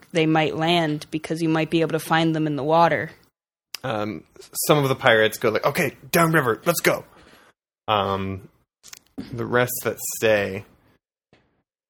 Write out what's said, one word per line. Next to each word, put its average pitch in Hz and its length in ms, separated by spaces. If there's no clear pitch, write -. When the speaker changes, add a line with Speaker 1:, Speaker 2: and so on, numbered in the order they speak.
Speaker 1:
they 160 140
might 156 300
land 160 540
because 160 320
you 160 60
might 160 220
be 165 120
able 156 100
to 160 60
find 160 360
them 156 120
in 151 100
the 131 80
water. 160 460
Speaker 2:
Um, 107 400
some 151 120
of 139 100
the 135 80
pirates 110 420
go 117 120
like, 107 140
"Okay, 143 320
downriver, 160 540
let's 170 160
go." 131 240
Um, 98 640
the 117 140
rest 120 260
that 107 120
stay 101 480